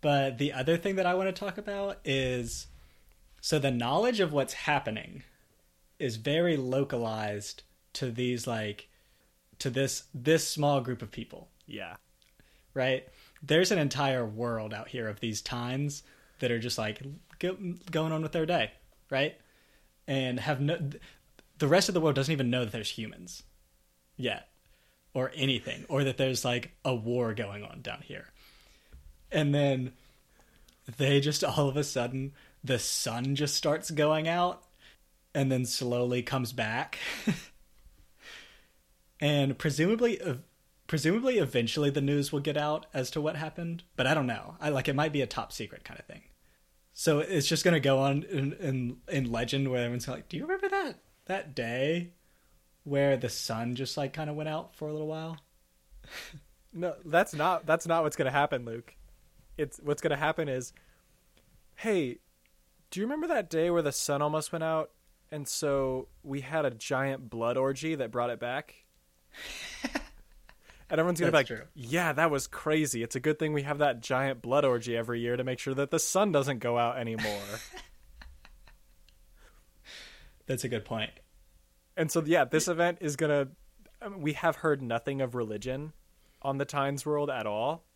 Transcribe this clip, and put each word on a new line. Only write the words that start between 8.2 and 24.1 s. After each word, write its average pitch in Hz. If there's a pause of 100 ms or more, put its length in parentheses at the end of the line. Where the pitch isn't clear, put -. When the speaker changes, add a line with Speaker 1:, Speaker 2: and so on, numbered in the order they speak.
Speaker 1:
like, 107 (720)
to 135
this, 135 (100)
this 151
small 143
group 123
of 107
people. - (160)
Speaker 2:
Yeah. 92 (760)
Speaker 1:
Right? 131 (360)
There's 160
an 190
entire 135
world 110
out 107
here 113
of 104
these 113
Tines 131 (360)
that 123
are 117
just, 117
like, 107 (380)
go-, 185 (340)
going 160
on 156
with 151
their 165
day, 156 (380)
right? 139 (720)
And 131
have 135
no, 156
th-, 147 (560)
the 147
rest 180
of 190
the 175
world 151
doesn't 135
even 135
know 127
that 107
there's 110
humans - (720)